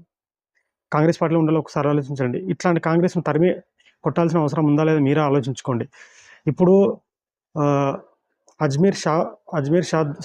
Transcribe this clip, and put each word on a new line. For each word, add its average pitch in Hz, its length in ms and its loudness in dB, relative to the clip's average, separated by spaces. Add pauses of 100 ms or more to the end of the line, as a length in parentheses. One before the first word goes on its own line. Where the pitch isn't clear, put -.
(920)
కాంగ్రెస్ 156 300 2
పార్టీలో 165 180 2
ఉండాలో 156 180 2
ఒకసారి 147 300 -2
ఆలోచించండి. 135 500 -2
ఇట్లాంటి 180 420 -2
కాంగ్రెస్ను 170 420 0
తరిమి 160 320 2 (480)
కొట్టాల్సిన 165 360 0
అవసరం 151 260 0
ఉందా 147 200 4
లేదా 156 140 2
మీరే 143 220 2
ఆలోచించుకోండి. 131 680 -2 (580)
ఇప్పుడు, 185 520 2 (600)
ఆ, 139 380 0 (680)
అజ్మీర్ 156 320 2
షా, 160 360 -2 (240)
అజ్మీర్ 151 300 0
షా 156 300 -2 (100)